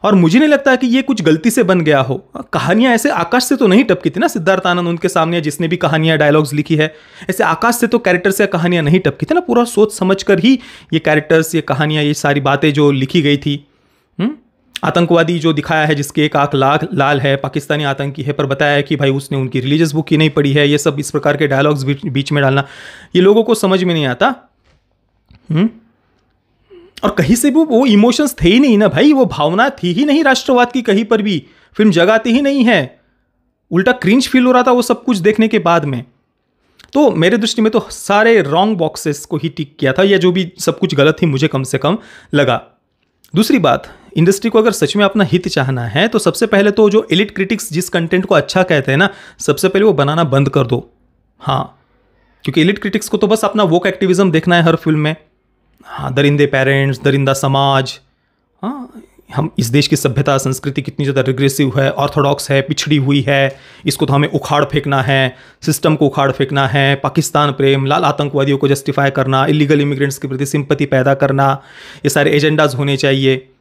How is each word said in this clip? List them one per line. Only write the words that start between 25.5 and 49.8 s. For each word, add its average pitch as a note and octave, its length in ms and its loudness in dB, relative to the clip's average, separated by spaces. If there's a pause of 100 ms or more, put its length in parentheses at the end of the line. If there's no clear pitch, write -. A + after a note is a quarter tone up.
हम्म? F3+ 180 2 (1300)
और - 80 0
कहीं F3 240 2
से C#4+ 160 0
भी C#4+ 80 2
वो C#4 260 2
इमोशंस A#3+ 580 2
थे F3 60 4
ही A3 100 4
नहीं C4 180 4
ना G#3 100 4
भाई, G#3+ 260 4
वो C4 120 4
भावना F3 440 0
थी F3 240 -4
ही A#3+ 120 0
नहीं D4+ 180 2
राष्ट्रवाद B3 480 2
की B3+ 100 -4
कहीं A3 240 0
पर A3 160 0
भी, G3 240 -4 (280)
फिल्म G#3 180 4
जगाती A3 400 2
ही B3+ 100 2
नहीं C#4 220 2
है, F#3+ 360 0 (720)
उल्टा F#3 200 2
क्रिंज G3 360 2
फील B3+ 180 2
हो B3+ 60 2
रहा B3 120 4
था B3+ 80 2
वो B3 100 2
सब A#3+ 220 -2
कुछ A#3+ 140 -2
देखने G#3+ 300 2
के A3 120 0
बाद E3+ 260 0
में। B2+ 200 -6 (880)
तो C#4 180 4
मेरे F3+ 260 2
दृष्टि A3 240 -2
में A3 100 2
तो A3 180 -2
सारे G#3+ 520 2
रॉन्ग F3+ 360 0
बॉक्सेस D#3 480 -6
को E3 120 -6
ही D#3 120 -6
टिक - 300 -12
किया C3 140 0
था, F#3 100 2
या G3 140 2
जो F3+ 140 2
भी F3+ 280 -4
सब - 200 -4
कुछ D#3 160 -2
गलत D#3 260 2
ही F3 60 0
मुझे C#3 200 0
कम C3+ 160 -2
से C3 140 -6
कम F3 200 -2 (360)
लगा। C3+ 280 2 (760)
दूसरी A3+ 240 2
बात, - 340 0 (240)
इंडस्ट्री G3 320 2
को A3 100 2
अगर A3 120 2
सच - 240 -2
में G3+ 100 2
अपना G3+ 180 2
हित F3+ 240 0
चाहना C3 380 -4
है C#3+ 220 -2
तो A3+ 120 0
सबसे G#3 280 -2
पहले G3+ 240 2
तो G#3 180 4
जो G#3+ 220 2
एलिट F#3+ 200 0
क्रिटिक्स F#3+ 420 -6
जिस F3+ 160 -4
कंटेंट F3+ 360 -2
को F#3+ 100 2
अच्छा D#3+ 280 0
कहते C#3+ 280 0
हैं C#3 80 0
ना, F#3+ 100 2 (300)
सबसे D3 300 -2
पहले G3 160 0